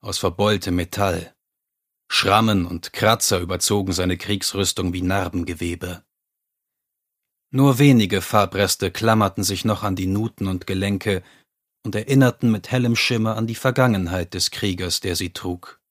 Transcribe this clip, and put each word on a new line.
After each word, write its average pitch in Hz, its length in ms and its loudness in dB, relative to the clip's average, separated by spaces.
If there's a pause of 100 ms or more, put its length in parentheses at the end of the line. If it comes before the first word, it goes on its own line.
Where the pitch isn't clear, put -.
aus 98 180 -8
verbeultem 98 580 0
Metall. 87 580 -4 (720)
Schrammen 101 580 2
und 85 260 -10
Kratzer 107 480 2
überzogen 92 520 -2
seine 90 240 -2
Kriegsrüstung 95 760 -4
wie 90 100 -6
Narbengewebe. 87 1000 -4 (1500)
Nur 135 280 4
wenige 110 440 6
Farbreste 98 680 0
klammerten 110 520 2
sich 98 220 -4
noch 107 180 0
an 101 140 -2
die 95 100 -2
Nuten 101 400 -2
und 92 200 -6
Gelenke 98 560 -2 (640)
und 113 100 -6
erinnerten 123 560 2
mit 107 200 -2
hellem 120 260 0
Schimmer 110 400 0
an 113 100 -2
die 113 80 -6
Vergangenheit 98 800 0
des - 160 -2
Kriegers, 92 500 -4
der 90 160 -4
sie 90 160 -6
trug. - 480 -10 (100)